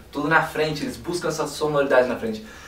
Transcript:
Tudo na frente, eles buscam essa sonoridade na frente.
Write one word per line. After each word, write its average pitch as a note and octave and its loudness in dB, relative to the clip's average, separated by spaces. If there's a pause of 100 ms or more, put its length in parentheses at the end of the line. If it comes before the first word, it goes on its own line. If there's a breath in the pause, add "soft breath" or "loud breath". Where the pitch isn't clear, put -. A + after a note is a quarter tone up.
(100)
Tudo C#3+ -4
na D#3+ 4
frente, D#3 -2
eles B2 -6
buscam E3+ -4
essa D#3 -2
sonoridade C#3 4
na A2+ -2
frente. A2 -6 (240 loud breath)